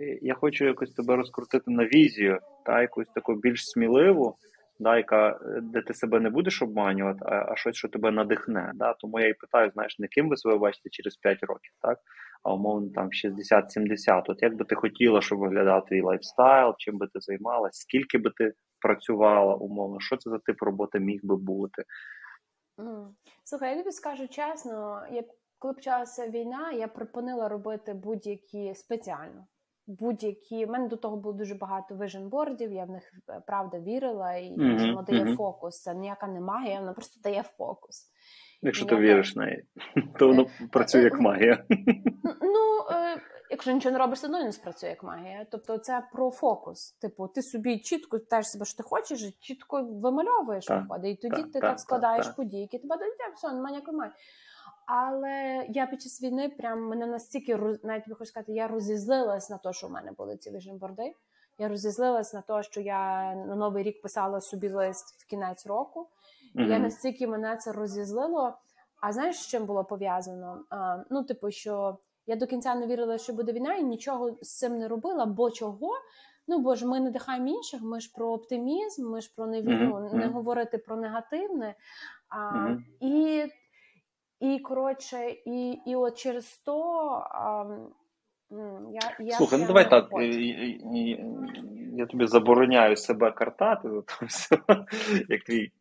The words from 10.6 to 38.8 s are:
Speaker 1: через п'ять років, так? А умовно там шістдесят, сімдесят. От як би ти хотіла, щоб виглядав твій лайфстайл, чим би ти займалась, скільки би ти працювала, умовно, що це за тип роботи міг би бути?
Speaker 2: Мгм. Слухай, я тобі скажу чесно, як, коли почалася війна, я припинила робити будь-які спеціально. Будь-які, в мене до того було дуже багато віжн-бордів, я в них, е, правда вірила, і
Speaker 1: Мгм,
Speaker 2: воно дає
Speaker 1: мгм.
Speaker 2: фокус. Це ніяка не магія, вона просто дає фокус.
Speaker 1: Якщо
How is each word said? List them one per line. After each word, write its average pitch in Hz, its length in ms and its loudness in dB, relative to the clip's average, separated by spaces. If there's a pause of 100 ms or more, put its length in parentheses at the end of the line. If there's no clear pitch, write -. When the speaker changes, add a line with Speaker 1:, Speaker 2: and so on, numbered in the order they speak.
Speaker 1:
через - 260 -8
п'ять 98 260 2
років, - 380 -8
так? 120 180 0 (460)
А 101 100 2
умовно 104 400 0
там 95 180 -2
шістдесят, 101 600 4
сімдесят. 104 560 4
От 95 140 -2
як 113 140 4
би 117 80 -2
ти - 100 0
хотіла, 110 460 6
щоб 101 180 0
виглядав 95 480 4
твій 95 160 2
лайфстайл, 123 760 6
чим 107 200 -6
би 98 80 -2
ти 98 140 -10
займалась, 104 560 -4
скільки 131 420 0
би 110 180 2
ти 110 160 2 (280)
працювала, 104 720 6
умовно, 98 460 -6
що - 160 -4
це 117 140 -12
за 110 80 -4
тип - 240 -2
роботи 101 380 0
міг 101 220 -2
би 98 140 2
бути? 95 460 -6 (960)
Speaker 2:
Мгм. 208 360 -14 (300)
Слухай, 269 260 -6
я 311 120 -4
тобі 370 100 -6
скажу 269 360 -10
чесно, 226 720 -8 (100)
як, 233 120 -6 (340)
коли 269 160 -6
почалася 247 540 -4
війна, 247 440 -6
я 226 160 -6
припинила 233 600 -6
робити 208 460 -8
будь-які 202 800 -10
спеціально. 190 720 -10 (400)
Будь-які, 214 800 -6
в 214 40 -8
мене 247 180 -2
до 226 80 -6
того 214 200 -8
було 208 180 -8
дуже 202 200 -8
багато 196 400 -8
віжн-бордів, 208 800 -6
я 185 120 -8
в 180 60 -12
них, 185 220 -16 (160)
е, 180 180 -14
правда 190 320 -4
вірила, 202 560 -6
і 180 240 -10
Speaker 1:
Мгм, 123 200 4
Speaker 2:
воно 113 240 0
дає 117 220 2
Speaker 1:
мгм. 113 120 0
Speaker 2:
фокус. 180 460 -6
Це 175 120 -8
ніяка 196 320 -10
не 185 140 -10
магія, 196 400 -6
вона 185 120 -8
просто - 280 -16
дає 202 220 -2
фокус. - 640 -12 (560)
Speaker 1:
Якщо 127 240 -2